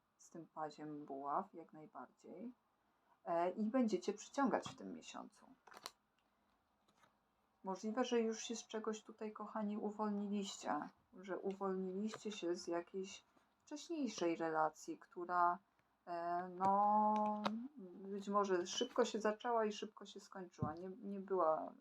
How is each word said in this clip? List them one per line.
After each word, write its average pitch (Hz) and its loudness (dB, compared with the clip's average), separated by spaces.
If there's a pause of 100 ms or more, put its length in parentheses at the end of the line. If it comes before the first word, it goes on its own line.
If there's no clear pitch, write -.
(180)
z - -20
tym 160 -14
paziem 151 -8
buław 143 -2
jak 165 -16
najbardziej. 156 -14 (760)
E, 175 4
i 214 -2
będziecie 220 2
przyciągać - 0
w - -12
tym 95 -10
miesiącu. - -14 (2250)
Możliwe, 214 0
że 240 4
już 226 0
się - -4
z - -10
czegoś 220 -4
tutaj, 220 -10
kochani, 208 -4
uwolniliście, 208 -2 (240)
że 185 -4
uwolniliście 196 -2
się 175 0
z 196 -8
jakiejś 175 -4 (340)
wcześniejszej 262 -2
relacji, 156 0
która, 175 2 (460)
e, 175 -2
no, 214 4 (640)
być 196 -6
może 190 4
szybko 247 2
się 220 -2
zaczęła 220 2
i 214 0
szybko 214 -10
się 202 -16
skończyła. 175 -6
Nie, 180 -8
nie 202 -8
była 180 4